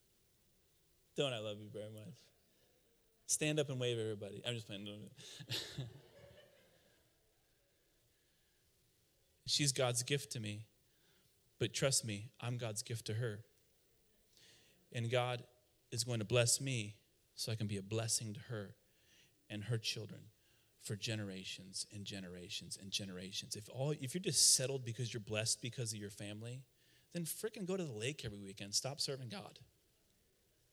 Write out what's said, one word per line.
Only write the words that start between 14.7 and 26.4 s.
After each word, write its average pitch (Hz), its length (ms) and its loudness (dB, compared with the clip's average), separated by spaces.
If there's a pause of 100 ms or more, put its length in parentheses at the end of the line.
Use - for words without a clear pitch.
And 117 180 0
God 123 320 4 (480)
is 120 120 0
going 120 160 0
to 104 60 0
bless 120 340 8
me 120 360 0 (400)
so - 160 -2
I 110 40 0
can 110 120 0
be 101 100 0
a 95 40 -2
blessing 110 520 0
to - 60 -8 (100)
her 104 260 -6 (760)
and 104 160 -4
her 113 120 2
children - 440 -4 (640)
for 110 120 -4
generations 95 960 -4
and 101 120 -6
generations 90 760 -6
and 95 100 -10
generations. 95 640 -4
If - 140 -8
all, 139 220 0
if 135 220 -4
you're 185 80 0
just - 340 8
settled 131 300 2
because 117 280 -2
you're 120 80 -2
blessed 107 400 2
because 117 320 -2
of 107 60 -6
your 104 100 -4
family, 107 520 -8 (520)